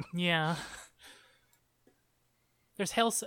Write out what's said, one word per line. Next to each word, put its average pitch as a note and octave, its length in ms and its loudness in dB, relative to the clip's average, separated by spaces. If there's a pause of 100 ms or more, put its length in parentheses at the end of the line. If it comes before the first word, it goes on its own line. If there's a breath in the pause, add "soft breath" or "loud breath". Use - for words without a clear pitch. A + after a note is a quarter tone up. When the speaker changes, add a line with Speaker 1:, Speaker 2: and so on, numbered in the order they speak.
Speaker 1:
<laughs> - 80 -14
Speaker 2:
Yeah. E3+ 420 2 (2250 loud breath)
There's G3 180 -2
Hels-, A3+ 340 2